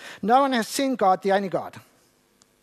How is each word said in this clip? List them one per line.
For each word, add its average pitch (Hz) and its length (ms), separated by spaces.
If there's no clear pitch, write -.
No 233 180
one 277 120
has 233 160
seen 269 280
God, 185 260
the 196 100
only 196 160
God. 151 320